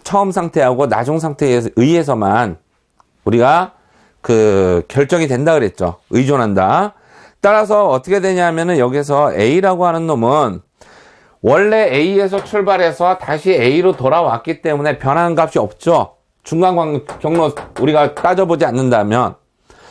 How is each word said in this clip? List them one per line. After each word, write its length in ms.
처음 280
상태하고 560
나중 300
상태에 420
의해서만 800
우리가 460
그 680
결정이 380
된다 280
그랬죠. 400
의존한다. 800
따라서 480
어떻게 320
되냐면은 560
여기서 560
A라고 540
하는 180
놈은 560
원래 520
A에서 520
출발해서 720
다시 340
A로 460
돌아왔기 640
때문에 360
변한 400
값이 220
없죠. 540
중간 340
관-, 280
경로 320
우리가 340
따져보지 480
않는다면, 720